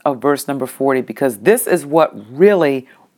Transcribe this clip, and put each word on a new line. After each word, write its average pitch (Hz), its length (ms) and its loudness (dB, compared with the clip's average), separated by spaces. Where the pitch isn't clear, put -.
of 135 160 -4
verse 143 260 -2
number 139 180 -6
forty, 131 360 -2
because 123 380 -4
this 202 280 2
is 160 180 -2
what 156 300 0
really 151 560 2